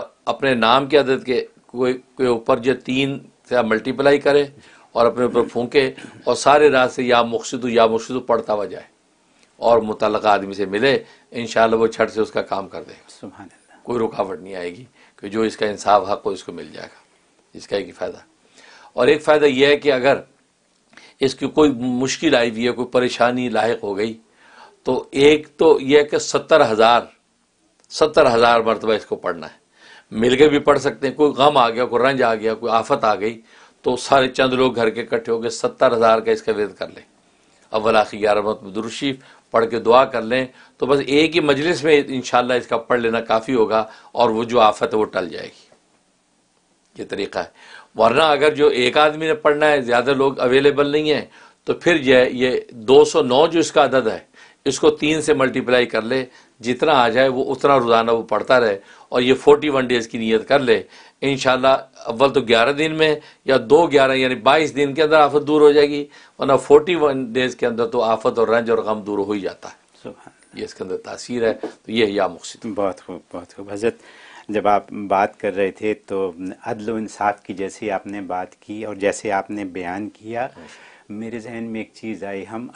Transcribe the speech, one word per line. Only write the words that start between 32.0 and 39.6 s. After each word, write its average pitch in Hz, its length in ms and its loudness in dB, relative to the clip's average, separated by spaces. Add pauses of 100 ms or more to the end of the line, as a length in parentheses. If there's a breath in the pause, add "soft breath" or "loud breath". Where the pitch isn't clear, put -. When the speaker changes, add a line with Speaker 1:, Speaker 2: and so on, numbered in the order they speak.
Speaker 1:
रंज 131 200 2
आ 113 120 2
गया, 110 200 -4
कोई 104 180 -8
आफत 113 320 -2
आ 107 100 2
गई, 110 240 -6 (460 soft breath)
तो 127 140 0
सारे 135 300 2
चंद 127 260 0
लोग 123 220 0
घर 113 140 0
के 113 100 -8
इकट्ठे 117 320 -6
होकर 113 180 -4
सत्तर 123 440 0
हज़ार 113 260 4
का 110 120 -2
इसका 110 200 -4
विर्द 101 200 -4
कर - 160 -12
लें, - 160 -20 (680 soft breath)
अव्वल, 110 240 0
आखिर, 107 240 -2
ग्यारह 104 220 0
मरतबा 101 280 -6
दुरूद 113 220 -8
शरीफ 135 300 -6 (320 soft breath)
पढ़ 117 120 2